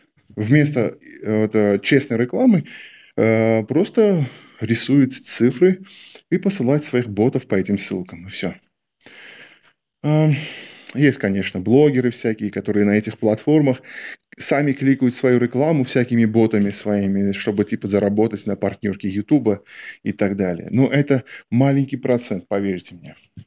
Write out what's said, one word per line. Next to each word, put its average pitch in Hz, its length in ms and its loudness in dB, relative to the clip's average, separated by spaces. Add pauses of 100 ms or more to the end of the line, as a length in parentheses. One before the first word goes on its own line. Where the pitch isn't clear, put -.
(360)
вместо, 135 640 0 (260)
э, 107 180 0
вот, 107 140 -2
э, 104 260 2
честной 131 360 0
рекламы, 180 480 2 (500)
э, 113 480 2
просто 185 600 0 (340)
рисует 131 540 0
цифры 180 680 0 (460)
и 180 80 0
посылает 147 460 0
своих 123 240 -2
ботов 107 400 0
по - 80 -2
этим 98 240 0
ссылкам, 92 480 -10
и - 20 -16
все. - 260 -8 (1500)
А, 151 260 4 (640)
есть, 135 240 2
конечно, 98 420 -4
блогеры 123 520 2
всякие, 107 400 -6
которые 104 340 0
на 104 60 4
этих 107 260 0
платформах 135 640 2 (560)
сами 147 360 0
кликают 131 420 0
свою 127 240 2
рекламу 131 440 0
всякими 120 420 2
ботами 107 440 2
своими, 101 640 -2
чтобы, 101 340 -2
типа, - 220 -6
заработать 104 580 0
на 101 100 -4
партнерке 98 540 -6
Ютуба 104 540 0 (400)
и 104 80 -4
так 101 240 -2
далее. 90 360 -4
Но 131 160 2
это 139 360 0 (260)
маленький 135 480 0
процент, 120 500 -4
поверьте 98 480 -4
мне. 76 200 -20 (320)